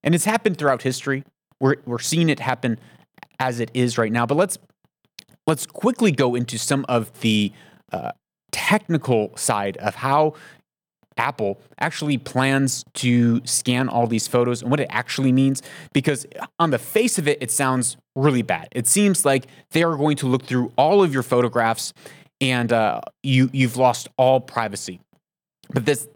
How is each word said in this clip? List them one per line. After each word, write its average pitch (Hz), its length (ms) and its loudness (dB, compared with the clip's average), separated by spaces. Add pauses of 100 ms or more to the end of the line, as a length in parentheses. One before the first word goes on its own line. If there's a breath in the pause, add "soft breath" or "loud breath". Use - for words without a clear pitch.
And 160 120 2
it's 165 100 0
happened 214 320 0
throughout 139 240 0
history. 135 420 -4 (380)
We're, 135 240 2
we're 120 140 -6
seeing 165 320 0
it 135 100 -2
happen 123 400 -4 (580 soft breath)
as 127 220 -2
it 117 140 -4
is 123 240 0
right 113 120 2
now. 120 140 2
But 139 140 0
let's, 190 200 0 (880)
let's 156 200 -2
quickly 226 460 0
go 127 220 0
into 120 220 -4
some 139 320 -2
of 120 320 -2
the, 107 320 2 (400 loud breath)
uh, 71 200 -8 (400)
technical 135 840 0
side 101 400 -4
of 101 180 -4
how 151 400 0 (840 loud breath)
Apple 113 440 -4 (180)
actually 147 400 -2
plans 135 680 0 (100)
to 120 500 2
scan 127 440 -2
all 120 200 0
these 110 180 -2
photos 120 360 0
and 120 100 -4
what 147 80 0
it - 100 -4
actually 127 400 -2
means. 135 320 2 (300 loud breath)
Because 139 340 -2 (320)
on 170 120 2
the 123 80 2
face - 400 0
of 147 100 0
it, 143 120 2
it 123 100 -6
sounds 131 460 0 (200)
really 135 260 4
bad. 87 300 -4
It 120 160 -4
seems 196 360 2
like 135 220 2 (240 loud breath)
they 165 140 2
are 165 120 0
going 147 200 2
to 143 100 -4
look 127 180 0
through 123 320 -2
all 170 260 6
of 170 120 2
your 131 80 0
photographs 120 680 0 (480 loud breath)
and, 123 320 2
uh, 107 300 2 (200)
you, 131 300 4
you've 131 240 0
lost 123 400 2
all 131 240 4
privacy. 101 600 -8 (680)
But 123 180 -2
this, 147 300 -2